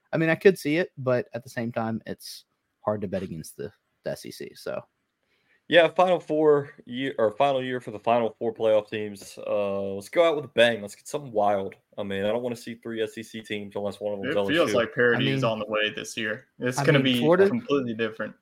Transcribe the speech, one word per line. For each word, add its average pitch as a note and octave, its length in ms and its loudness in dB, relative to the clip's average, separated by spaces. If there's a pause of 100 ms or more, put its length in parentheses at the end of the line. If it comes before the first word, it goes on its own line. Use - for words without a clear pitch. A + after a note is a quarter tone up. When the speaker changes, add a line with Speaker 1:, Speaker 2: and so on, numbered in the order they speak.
(120)
Speaker 1:
I - 60 0
mean, D#3+ 100 0
I D#3+ 60 2
could F#3+ 240 6
see D3 180 0
it, F3+ 220 -2
but B2 340 0
at A#2 100 -8
the A#2+ 60 -20
same A#2 240 -6
time, A2+ 320 -4
it's - 400 -14 (380)
hard G#2+ 180 -2
to G2+ 80 -6
bet F#2 140 -4
against E2+ 340 -10
the, C#2+ 160 -10 (320)
the D2 60 -6
S C#2 160 -10
E A#1 40 -14
C, - 240 -14
so. - 280 -10 (840)
Speaker 2:
Yeah, D#3+ 200 8
Final F3+ 320 2
Four D3+ 500 2 (140)
year, B2+ 340 -6
or G#2+ 140 2
final C#3 300 2
year B2+ 180 -4
for B2 100 -14
the G#2 80 -10
Final A#2 400 2
Four A2+ 140 -4
playoff A2 380 2
teams. G#2 560 -8
Uh, G2 480 -2
let's G2+ 160 -10
go E3+ 180 4
out D3+ 80 0
with D3 80 -4
a A#2+ 40 -12
bang. A#2 340 4
Let's G2+ 120 -12
get - 140 -20
something C#3+ 240 -8
wild. G2+ 420 2 (220)
I G#2 60 -6
mean, G2 220 -2
I G#2 40 2
don't A#2 140 0
wanna A#2+ 120 -4
see A#2 200 -12
three A2+ 280 -6
S G#2+ 140 -4
E A2+ 60 -10
C A2 180 -14
teams G#2 360 -8
unless G2+ 220 -4
one G#2 140 -4
of G2 80 -6
them's B2+ 140 -4
Speaker 3:
It - 40 0
Speaker 2:
L G2+ 60 2
S G2 60 -2
U. D3 60 0
Speaker 3:
feels C3+ 180 2
like A2+ 200 0
parity B2 360 2
Speaker 1:
I - 20 0
Speaker 3:
is C3+ 100 -2
Speaker 1:
mean, A2+ 80 2
Speaker 3:
on A2 80 -2
the G#2+ 80 -6
way G#2+ 280 0
this - 240 -10
year. A2 300 -6 (100)
It's B2 200 -4
Speaker 1:
I C#3+ 60 0
Speaker 3:
gonna D3 140 6
Speaker 1:
mean, C3 160 2
Speaker 3:
be A#2+ 60 -2
Speaker 1:
Florida F3+ 280 6
Speaker 3:
completely B2 460 -2
different. A2 480 -6